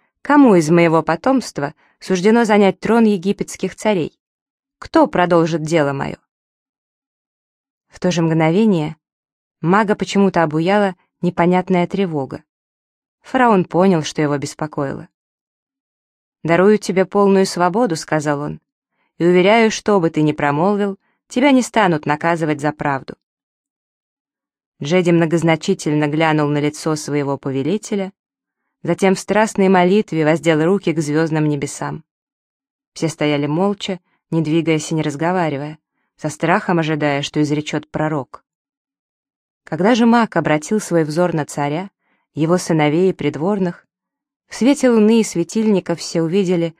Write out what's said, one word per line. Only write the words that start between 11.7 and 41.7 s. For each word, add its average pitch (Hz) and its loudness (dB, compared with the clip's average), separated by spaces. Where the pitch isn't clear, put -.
тревога. 160 -6
Фараон 233 2
понял, 175 2
что - -6
его 147 0
беспокоило. 147 -8
"Дарую 180 4
тебе 190 0
полную 196 2
свободу", 175 -2
сказал 151 -4
он, 156 -10
"и 165 0
уверяю, 202 4
что 202 0
бы 165 0
ты 156 -2
ни 151 2
промолвил, 185 -2
тебя 277 2
не 254 4
станут 180 0
наказывать 151 -2
за 147 -2
правду". - -6
Джеди 175 2
многозначительно 160 0
глянул 156 0
на 147 -2
лицо 147 -4
своего 143 -4
повелителя, 185 -4
затем 185 0
в - -12
страстной 202 0
молитве 180 2
воздел 156 2
руки 180 0
к 160 -4
звездным 151 0
небесам. 147 -6
Все 160 -4
стояли 147 -2
молча, 185 -4
не 165 0
двигаясь 156 0
и 165 -4
не 156 -2
разговаривая, 151 -4
со - -8
страхом 175 -2
ожидая, 147 -2
что 151 -4
изречет 151 -4
пророк. 151 -6
Когда 180 0
же 240 2
маг 233 2
обратил 151 -2
свой 170 0
взор 170 -2
на 151 -2
царя, 151 -6